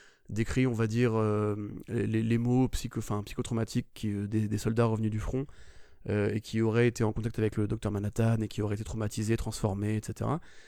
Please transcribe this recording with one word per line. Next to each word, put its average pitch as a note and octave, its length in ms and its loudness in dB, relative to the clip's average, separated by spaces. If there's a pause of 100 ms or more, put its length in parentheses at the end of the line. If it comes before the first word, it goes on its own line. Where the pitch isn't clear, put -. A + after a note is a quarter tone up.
(300)
décrit, A#2 380 2
on B2 60 0
va A2+ 140 2
dire, A#2 280 2
euh, G#2 400 2 (320)
les, A2+ 360 0
les A2+ 140 2
mots B2 320 4
psycho-, - 300 -4
enfin, G#2 240 -4
psychotraumatiques A#2 720 -2
qui, G#2+ 180 -4
euh, G2+ 160 -2
des, G#2+ 200 0
des G#2+ 100 -2
soldats A2 280 2
revenus A2 260 0
du G#2+ 80 -2
front, C3 260 -2 (640)
euh, G#2 240 2
et A2 80 -2
qui - 180 -4
auraient A2 280 4
été A#2 180 2
en G#2+ 80 0
contact A2+ 260 -2
avec G#2+ 160 2
le G#2+ 140 0
docteur A2 220 -2
Manhattan G#2 500 2
et G#2+ 80 -2
qui - 120 -4
auraient G#2 140 0
été G#2+ 80 -6
traumatisés, A2 540 -2
transformés, G#2 580 0
et G#2+ 100 -2
cetera. A2+ 360 -2 (260)